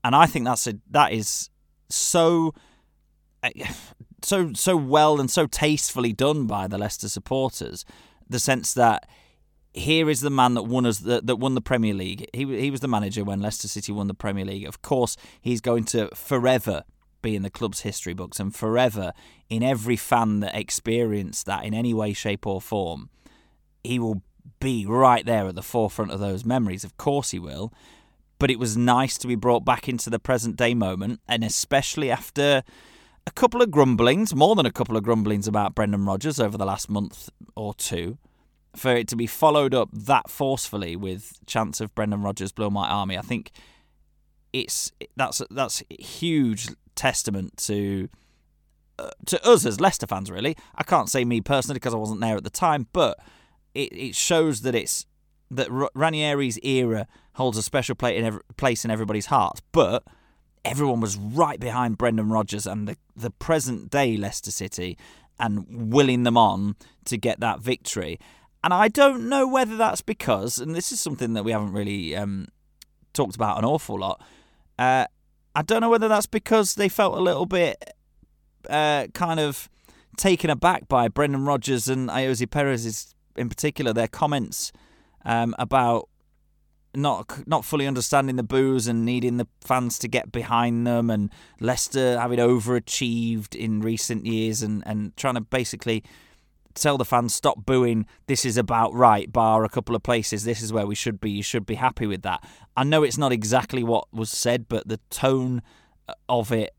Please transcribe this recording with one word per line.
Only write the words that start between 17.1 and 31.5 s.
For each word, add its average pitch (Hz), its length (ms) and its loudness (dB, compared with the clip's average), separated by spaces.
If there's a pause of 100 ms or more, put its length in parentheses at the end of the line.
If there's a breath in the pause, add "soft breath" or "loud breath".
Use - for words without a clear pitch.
be 110 120 -2
in 98 80 -4
the 98 80 -4
club's 107 300 -6
history 92 340 -8
books 92 240 -10
and 98 160 -4
forever 110 580 0 (360 soft breath)
in 113 140 -2
every 123 340 0
fan 110 440 2
that 101 140 -4
experienced 107 920 -2
that 98 180 -4
in 104 100 -4
any 117 200 -2
way, 107 180 -2
shape 101 340 -6
or 95 140 -4
form. 85 480 -6 (760 soft breath)
He 123 160 -4
will 110 240 -2 (380)
be 120 260 -2
right 120 380 6
there 110 240 2
at 90 60 -8
the 92 80 -10
forefront 110 500 -2
of 98 80 -6
those 98 240 -4
memories. 113 400 0
Of - 120 -16
course 143 340 -2
he - 80 -8
will. 87 340 -10 (680 soft breath)
But 139 120 4
it 123 80 6
was 113 180 4
nice 123 420 4
to - 80 -8
be 123 100 0
brought 120 280 4
back - 240 0
into 120 220 -4
the 113 80 0
present 117 380 0
day 120 180 2
moment, 101 520 -2
and 117 160 0
especially 135 680 0